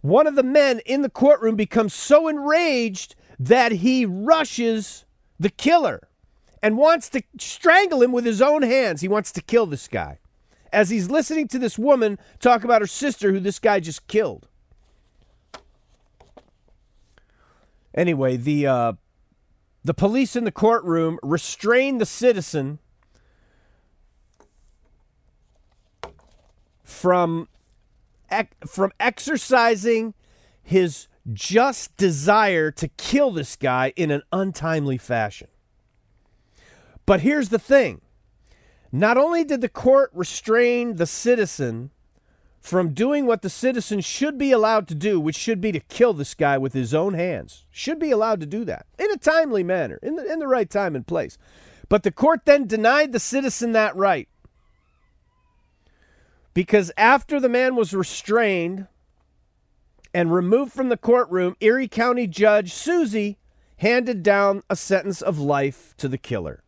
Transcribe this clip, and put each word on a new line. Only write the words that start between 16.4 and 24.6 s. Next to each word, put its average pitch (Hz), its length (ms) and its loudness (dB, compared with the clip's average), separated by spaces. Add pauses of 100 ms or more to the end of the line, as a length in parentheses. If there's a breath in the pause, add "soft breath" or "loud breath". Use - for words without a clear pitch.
Anyway, 139 440 0
the, 143 280 -2
uh, 120 280 0 (880)
the 143 100 -2
police 220 420 0
in 233 100 -2
the 208 60 -4
courtroom 175 680 0
restrained 233 800 0
the 220 60 0
citizen 156 760 -2 (4000)